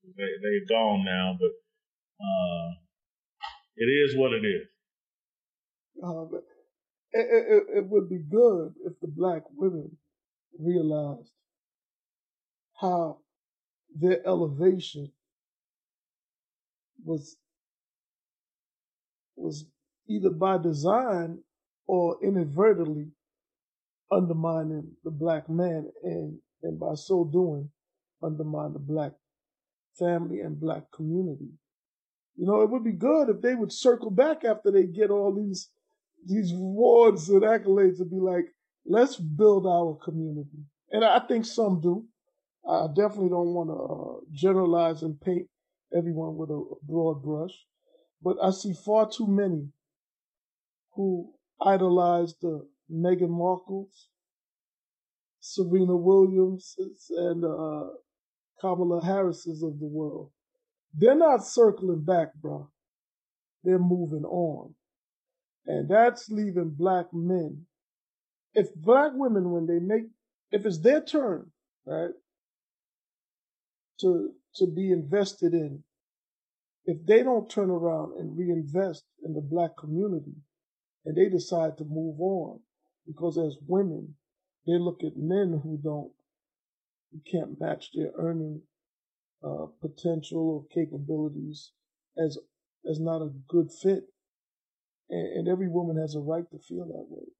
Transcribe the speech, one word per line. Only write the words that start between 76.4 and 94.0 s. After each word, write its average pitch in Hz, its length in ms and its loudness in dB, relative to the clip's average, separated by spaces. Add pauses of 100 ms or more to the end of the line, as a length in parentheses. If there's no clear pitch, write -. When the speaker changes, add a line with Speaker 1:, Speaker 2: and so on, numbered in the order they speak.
Speaker 2:
if 160 220 -4
they 220 160 8
don't 233 260 0
turn 196 220 0
around 165 480 -2
and 156 180 -10
reinvest 170 680 -2 (200)
in 160 100 -8
the 151 60 -4
black 165 360 -4
community, 156 580 -6 (720)
and 151 120 -6
they 190 120 4
decide 165 500 -2
to 156 60 -10
move 156 360 -8
on, 180 400 -4 (460)
because 160 320 -6
as 151 180 -4 (100)
women, 170 480 -2 (520)
they 175 120 2
look 175 240 -4
at 156 140 -8
men 170 460 -2
who 156 200 -8
don't 147 300 -8 (1000)
you 156 80 -16 (100)
can't 151 300 -6
match 160 340 -8
their 156 220 -4
earning, 160 460 -6 (840)
uh, 151 220 -8 (140)
potential 160 680 -4
or 151 160 -6 (100)
capabilities 151 1000 -4 (440)
as, 156 220 -2 (500)
as 156 120 -4
not 160 220 -2
a 151 80 -6 (180)
good 170 220 2
fit. - 340 0 (1080)